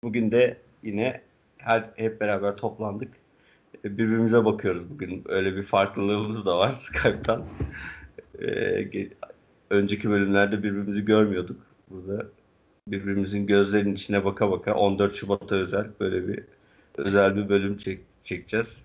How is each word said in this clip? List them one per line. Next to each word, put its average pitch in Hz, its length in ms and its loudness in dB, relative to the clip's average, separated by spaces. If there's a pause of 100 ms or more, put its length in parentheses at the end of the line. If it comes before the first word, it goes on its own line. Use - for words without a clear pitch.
Bugün 113 280 0
de 123 260 4 (260)
yine 110 380 -4 (360)
her, 113 380 0
hep 110 260 -4
beraber 101 360 -2
toplandık. 101 560 -8 (720)
E, 101 120 -8
birbirimize 113 480 4
bakıyoruz 87 440 0
bugün. 90 380 -10
Öyle 95 280 0
bir 98 80 -6
farklılığımız 101 840 0
da 90 120 2
var 113 180 2
<laughs> - 0 -
Skype'tan. - 720 -2 (960)
E, - 60 -6 (360)
ge-, 98 300 -6 (580)
önceki 101 400 2
bölümlerde 101 540 4
birbirimizi 101 420 -4
görmüyorduk. 104 560 4 (280)
Burada 95 360 -8 (640)
birbirimizin 98 600 -2
gözlerinin 101 480 4
içine 98 300 0
baka 98 260 2
baka 92 240 -2
on 101 240 2
dört 101 160 2
Şubat'a 98 400 -2
özel 95 320 -2 (120)
böyle 92 280 -2
bir, 101 160 -6 (540)
özel 98 380 4
bir 101 140 -2
bölüm 101 280 2
çek-, 95 260 -10 (200)
çekeceğiz. 107 600 -6